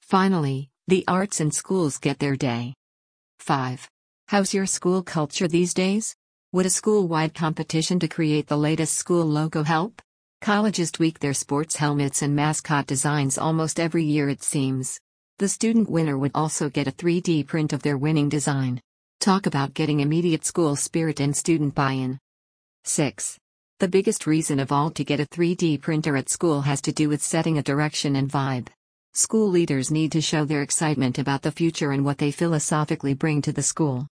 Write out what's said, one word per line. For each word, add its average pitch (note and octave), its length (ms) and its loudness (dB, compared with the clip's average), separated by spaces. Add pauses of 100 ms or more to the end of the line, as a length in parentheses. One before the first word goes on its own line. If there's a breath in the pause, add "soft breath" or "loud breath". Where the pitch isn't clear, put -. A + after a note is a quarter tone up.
Finally, D#3+ 680 0 (200)
the F#3+ 180 4
arts F#3+ 320 0
in D#3 100 2
schools E3+ 480 -2
get C#3 220 -2
their C#3+ 160 0
day. B2 380 -4 (680)
Five. C3 480 -4 (400)
How's G3+ 260 0
your G3 120 0
school F#3 360 0
culture F3 460 -2
these F3 260 2
days? F#3+ 420 0 (360)
Would F#3 140 2
a F#3+ 40 2
school-wide F3 640 2
competition D#3+ 640 0
to E3+ 100 0
create D3+ 380 0
the D3 100 0
latest D#3 380 0
school F3 300 2
logo D#3 380 0
help? E3 380 -2 (400)
Colleges G#3 500 0
tweak D#3+ 280 0
their C#3+ 140 -2
sports C#3+ 440 -4
helmets C#3+ 440 0
and C#3+ 140 0
mascot D3 520 0
designs C#3+ 500 0
almost D#3+ 420 0
every E3 240 0
year, D3+ 240 2
it C#3 160 -4
seems. C3 560 -2 (400)
The G3+ 80 0
student A3+ 420 2
winner D#3 280 0
would C#3 180 0
also D3+ 340 -2
get C#3 180 -2
a C3+ 40 -4
three E3+ 300 0
D D#3+ 220 2
print D#3 280 -2
of C#3+ 120 -4
their C#3+ 140 0
winning D3 300 2
design. C#3 540 0 (400)
Talk G3 240 2
about C#3 280 -2
getting D3+ 280 2
immediate D#3+ 440 0
school D3+ 300 0
spirit D#3+ 460 -2
and C#3+ 140 0
student D3+ 400 0
buy-in. C3+ 420 -2 (680)
Six. - 540 -2 (420)
The G3 80 2
biggest F#3+ 400 2
reason D#3 320 2
of C3+ 120 -2
all C#3+ 200 2
to D3 140 -4
get C#3+ 160 0
a D3 40 0
three E3+ 300 0
D D#3+ 220 0
printer D#3 400 0
at C3 120 -4
school D3+ 320 0
has C#3 200 0
to D#3 100 -2
do D3+ 160 0
with D3 160 0
setting D#3+ 340 0
a C3+ 60 0
direction D3 520 0
and C3+ 140 0
vibe. C3+ 380 -2 (460)
School A3 360 2
leaders D#3 420 2
need D#3 220 0
to D#3+ 80 2
show D3+ 240 0
their C#3+ 160 0
excitement C3+ 580 0
about C#3 220 -2
the D#3 100 -2
future D#3+ 400 0
and C#3 140 2
what C#3 120 0
they D3 140 0
philosophically D3+ 840 0
bring D3 280 0
to D3 100 -2
the C#3+ 100 -4
school. C#3 520 -2